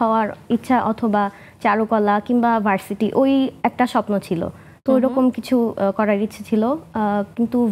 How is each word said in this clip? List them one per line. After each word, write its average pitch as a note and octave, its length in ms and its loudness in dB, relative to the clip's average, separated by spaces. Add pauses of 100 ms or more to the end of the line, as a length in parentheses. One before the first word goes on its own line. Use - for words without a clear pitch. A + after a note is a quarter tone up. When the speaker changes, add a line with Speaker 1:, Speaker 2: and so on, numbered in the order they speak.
Speaker 1:
হওয়ার A3 280 0 (200)
ইচ্ছা, A#3+ 340 0
অথবা G#3 480 0 (320)
চারুকলা G#3+ 580 2
কিংবা A#3 400 2
ভার্সিটি, G3+ 540 -2
ওই C4+ 360 2 (120)
একটা B3 240 0
স্বপ্ন G#3 320 0
ছিল। F3 220 -4
তো - 520 -6
Speaker 2:
হুম C4 100 4
হুম। B3+ 80 2
Speaker 1:
ওইরকম B3+ 200 2
কিছু, A#3 460 -2
আহ, G3 160 0
করার G#3 300 0
ইচ্ছে G#3 220 -8
ছিল। A3 200 0
আহ, C#4 140 -2 (580)
কিন্তু A#3 360 0